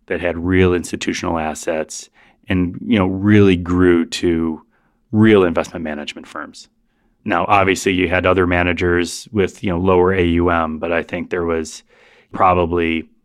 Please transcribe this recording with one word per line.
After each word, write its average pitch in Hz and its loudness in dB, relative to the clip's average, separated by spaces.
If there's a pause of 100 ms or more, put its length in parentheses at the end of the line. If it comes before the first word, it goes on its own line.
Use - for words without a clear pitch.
that 90 -4
had 85 -4
real 90 2
institutional 87 -4
assets 78 -6 (400)
and, 90 -2
you 110 2
know, 92 2
really 98 4
grew 87 2
to 82 -2 (520)
real 107 6
investment 82 -4
management 76 -12
firms. - -16 (560)
Now, 92 -2
obviously, 98 2
you 90 0
had 90 0
other 92 4
managers 87 -2
with, 95 -2
you 101 -4
know, 85 -2
lower 92 2
A 92 0
U 85 2
M, 80 -2
but 82 -6
I 85 -2
think 85 -10
there 87 -4
was 82 -6 (500)
probably, 85 0 (160)